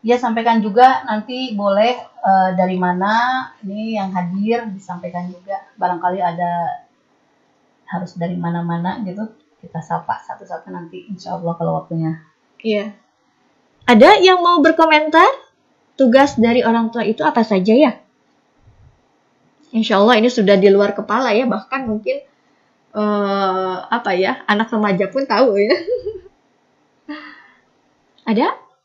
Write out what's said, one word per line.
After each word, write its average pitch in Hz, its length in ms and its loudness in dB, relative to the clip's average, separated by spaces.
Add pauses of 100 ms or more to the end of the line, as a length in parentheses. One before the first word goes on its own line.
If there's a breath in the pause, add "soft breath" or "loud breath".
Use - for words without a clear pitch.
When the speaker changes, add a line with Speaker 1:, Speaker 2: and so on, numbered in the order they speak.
Speaker 1:
Ya, 240 160 2
sampaikan 226 400 0
juga 240 480 4
nanti 233 480 -6
boleh, 202 400 2
eh, 190 560 0
dari 185 240 0
mana 180 360 -2 (520)
ini 214 320 -8
yang 190 160 -6
hadir 202 560 -4
disampaikan 180 640 -12
juga. 196 320 -12 (160)
Barangkali 180 400 -4
ada 170 640 -4 (1040)
harus 180 240 -10
dari 180 240 -6
mana-mana 170 640 -6
gitu. 202 240 -10 (400)
Kita 165 160 -12
sapa - 400 -8
satu-satu 180 480 -16
nanti 180 400 -16
insya 180 320 -12
Allah 170 160 -6
kalau 165 240 -4
waktunya. 160 400 -6 (400)
Speaker 2:
Iya. 208 320 -4 (960)
Ada 285 320 8
yang 370 240 4
mau 349 160 4
berkomentar? 320 720 4 (680)
Tugas 269 400 4
dari 233 240 2
orang 226 320 0
tua 240 140 -6
itu 220 180 -4
apa 294 160 2
saja 202 320 0
ya? 247 240 4 (1800)
Insya 226 300 0
Allah 226 180 4
ini 233 80 2
sudah 202 320 2
di 202 80 6
luar 202 240 4
kepala 226 400 -4
ya, 247 160 0
bahkan 254 400 -6
mungkin, 220 320 -6 (720)
eh, 196 840 -2 (120)
apa 233 240 -4
ya, 185 320 -2
anak 214 240 0
remaja 202 400 -2
pun 269 160 -4
tahu 226 320 0
ya. 208 160 0
<laughs> 339 80 0 (2500 loud breath)
Ada? 233 180 0 (360)